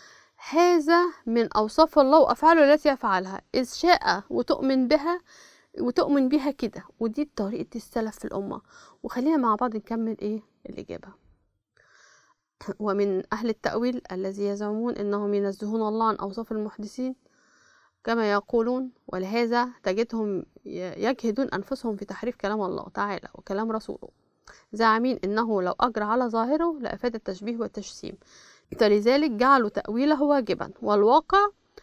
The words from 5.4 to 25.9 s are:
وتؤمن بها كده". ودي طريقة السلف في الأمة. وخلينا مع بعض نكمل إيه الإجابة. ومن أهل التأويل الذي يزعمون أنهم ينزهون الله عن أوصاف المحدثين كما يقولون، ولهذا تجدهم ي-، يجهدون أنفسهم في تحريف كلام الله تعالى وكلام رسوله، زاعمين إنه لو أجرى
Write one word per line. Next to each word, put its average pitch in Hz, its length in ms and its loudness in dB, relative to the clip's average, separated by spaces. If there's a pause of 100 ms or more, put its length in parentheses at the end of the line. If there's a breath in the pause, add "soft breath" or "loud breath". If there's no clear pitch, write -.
وتؤمن 262 480 2
بها 285 220 0
كده". - 340 -8 (160)
ودي 233 360 -6
طريقة 220 400 -6
السلف 220 420 -8
في - 60 -12
الأمة. 202 360 -8 (420 soft breath)
وخلينا 262 340 0
مع 240 180 2
بعض 220 220 -2
نكمل 226 460 -6
إيه 214 200 -6 (280)
الإجابة. - 540 -14 (1500 soft breath)
ومن 202 440 -2 (100)
أهل 220 160 -4
التأويل 240 540 -4 (100)
الذي 190 320 -6
يزعمون 208 500 -4
أنهم 202 400 -2
ينزهون 208 540 -4
الله 220 200 0
عن 214 80 0
أوصاف 208 360 -8
المحدثين 214 600 -8 (880 soft breath)
كما 226 280 0
يقولون، 240 580 -2 (180)
ولهذا 233 600 -2 (140)
تجدهم 208 560 -2
ي-، - 680 -10
يجهدون 247 420 -2
أنفسهم 220 480 -6
في 202 80 -12
تحريف 226 320 -8
كلام 208 260 -4
الله 180 320 -6
تعالى 202 400 -6
وكلام 220 380 -6
رسوله، - 360 -8 (640 loud breath)
زاعمين 226 520 2
إنه 214 380 0
لو 180 180 0
أجرى 220 240 -4